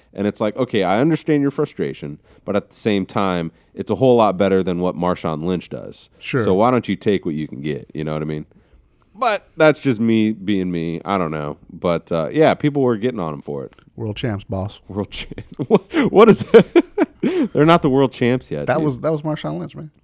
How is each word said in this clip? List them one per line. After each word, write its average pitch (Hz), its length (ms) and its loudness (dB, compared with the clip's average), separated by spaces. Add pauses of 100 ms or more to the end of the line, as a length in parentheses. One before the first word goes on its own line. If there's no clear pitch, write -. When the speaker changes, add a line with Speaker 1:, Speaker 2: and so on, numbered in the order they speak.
(120)
Speaker 1:
And 101 160 -4
it's - 140 -4
like, 107 160 -2
okay, 120 260 0
I 95 160 2
understand 151 440 0
your 139 80 0
frustration, 76 680 -6 (240)
but 101 120 -4
at - 160 -4
the - 40 -18
same 101 300 0
time, 90 460 -2 (240)
it's - 160 -6
a 101 40 0
whole 123 220 4
lot 101 200 2
better 95 260 2
than 87 160 -2
what 90 160 -2
Marshawn 85 480 -2
Lynch 87 260 -4
does. - 480 -14
Speaker 2:
Sure. - 260 -4
Speaker 1:
So 98 120 2
why 113 160 4
don't 117 180 0
you 95 60 -2
take 98 300 0
what 80 100 -4
you 76 120 -6
can 65 140 -14
get? 71 320 -8
You 78 100 -6
know 78 100 -4
what 78 100 -4
I - 20 -6
mean? 78 220 -8 (640)
But 214 340 -4 (100)
that's 156 240 4
just 123 180 0
me 113 320 2
being 95 400 -2
me. 82 320 -4
I 98 140 -2
don't 82 140 -2
know. 73 260 -6 (120)
But, 85 420 -4
uh, 80 200 -2
yeah, 143 220 4
people 143 280 -2
were 123 160 2
getting 117 220 -4
on 80 140 -6
him 69 80 -12
for 69 240 -10
it. - 100 -20 (200)
Speaker 2:
World 110 200 -8
champs, 104 300 -6
boss. 98 420 -8
Speaker 1:
World 101 240 -8
champs. - 480 -14
<laughs> 233 80 -6
What, 247 440 0
what 214 180 8
is - 100 6
that? - 1080 2
<laughs> - 40 -12
They're 147 120 4
not 170 160 6
the 151 80 0
world 131 240 2
champs 123 360 0
yet, 73 180 -6
Speaker 2:
That 135 100 0
Speaker 1:
dude. 156 80 -2
Speaker 2:
was, 131 160 -4
that 151 100 -2
was 151 120 -2
Marshawn 151 360 -6
Lynch, 151 160 -12
man. 156 160 -16 (120)